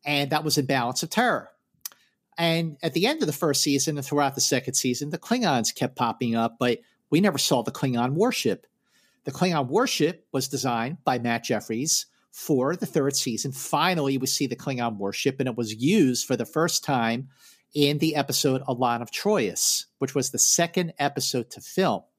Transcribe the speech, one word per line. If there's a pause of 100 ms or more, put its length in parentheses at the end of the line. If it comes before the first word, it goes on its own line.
And
that
was
in
Balance
of
Terror. (880)
And
at
the
end
of
the
first
season
and
throughout
the
second
season,
the
Klingons
kept
popping
up,
but (300)
we
never
saw
the
Klingon
warship. (600)
The
Klingon
warship
was
designed
by
Matt
Jeffries (260)
for
the
third
season.
Finally,
we
see
the
Klingon
warship,
and
it
was
used
for
the
first
time (460)
in
the
episode
Elan
of
Troyius, (120)
which
was
the
second
episode
to
film. (160)